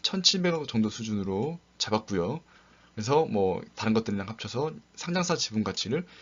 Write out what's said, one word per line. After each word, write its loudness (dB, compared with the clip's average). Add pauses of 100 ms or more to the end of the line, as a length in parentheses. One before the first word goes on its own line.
천칠백억 2
정도 2
수준으로 -2 (200)
잡았고요. 0 (540)
그래서 2
뭐 2 (140)
다른 0
것들이랑 0
합쳐서 -4 (220)
상장사 0
지분 0
가치를 -2 (160)